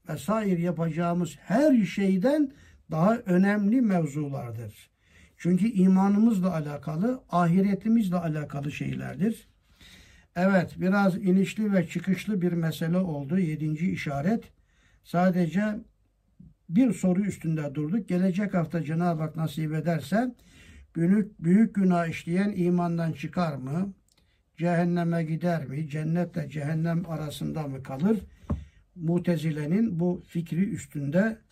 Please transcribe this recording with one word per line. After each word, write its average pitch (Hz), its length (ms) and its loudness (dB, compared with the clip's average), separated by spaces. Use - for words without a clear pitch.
vesaire 185 540 -2
yapacağımız 170 800 -2
her 247 440 4
şeyden 202 680 2
daha 180 260 2
önemli 202 640 2
mevzulardır. 139 1080 -4
Çünkü 180 280 2
imanımızla 190 880 4
alakalı, 156 760 -4
ahiretimizle 190 840 2
alakalı 151 560 -6
şeylerdir. 135 760 -4
Evet, 185 400 2
biraz 190 400 2
inişli 196 560 2
ve 175 160 2
çıkışlı 185 540 -2
bir 175 100 0
mesele 165 460 -2
oldu. 160 400 -2
Yedinci 156 520 -2
işaret. 165 540 -2
Sadece 185 720 2
bir 220 240 4
soru 185 280 2
üstünde 156 540 -4
durduk. 160 340 -4
Gelecek 190 460 0
hafta 165 300 -2
Cenab-ı 160 380 -2
Hak 156 140 -6
nasip 156 360 -4
ederse 170 640 -2
büyük, 180 480 2
büyük 214 300 6
günah 180 320 4
işleyen 180 500 -2
imandan 170 560 0
çıkar 156 440 -4
mı? 160 360 -4
Cehenneme 170 680 0
gider 160 420 -2
mi? 147 220 -6
Cennetle 160 600 -4
cehennem 160 600 -2
arasında 151 560 -6
mı 135 160 -8
kalır? 180 360 0
Mutezile'nin 165 1040 0
bu 180 260 -2
fikri 170 440 -4
üstünde 170 680 -2